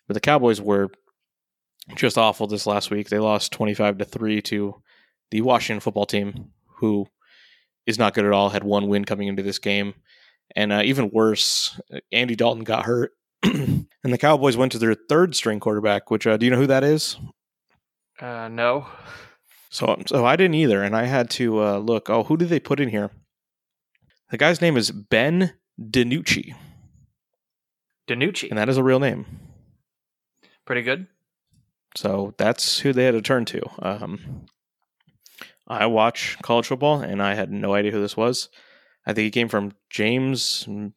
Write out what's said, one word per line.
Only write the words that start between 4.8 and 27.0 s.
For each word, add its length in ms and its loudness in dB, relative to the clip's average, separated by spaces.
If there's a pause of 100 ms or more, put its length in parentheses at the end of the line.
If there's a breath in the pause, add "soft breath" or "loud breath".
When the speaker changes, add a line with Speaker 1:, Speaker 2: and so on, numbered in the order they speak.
Speaker 1:
the 100 -2
Washington 400 0
football 260 -2
team, 440 -6 (260)
who 300 0 (800 soft breath)
is 120 -2
not 160 2
good 120 2
at 60 4
all, 180 4
had 140 -2
one 240 0
win 160 0
coming 240 -4
into 140 -6
this 160 -6
game. 360 -2 (640 soft breath)
And, 160 0
uh, 120 2
even 260 0
worse, 680 0 (340)
Andy 240 0
Dalton 280 0
got 200 -2
hurt, 280 0 (160)
<clears throat> 140 -14
and 440 -2 (160)
the 160 0
Cowboys 400 4
went 140 2
to 60 -8
their 160 2
third 400 2
string 260 -2
quarterback, 500 0
which, 160 0
uh, 120 4
do 80 0
you 40 4
know 80 4
who 80 4
that 180 4
is? 340 0 (1040)
Speaker 2:
Uh, 280 -10
no. 380 0 (840 loud breath)
Speaker 1:
So, 360 0
so 200 2
I 100 6
didn't 180 4
either, 280 4
and 140 0
I 80 0
had 280 0
to, 300 0
uh, 160 2
look. 320 -2
Oh, 140 2
who 140 0
did 100 2
they 120 2
put 200 -2
in 80 0
here? 220 -4 (1200)
The 80 -8
guy's 240 2
name 160 4
is 120 0
Ben 640 0 (240)
DiNucci. 760 -2 (1500 soft breath)